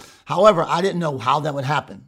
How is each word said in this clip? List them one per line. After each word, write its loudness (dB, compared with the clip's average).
However, 4
I 0
didn't -2
know -4
how 0
that -6
would -6
happen. -6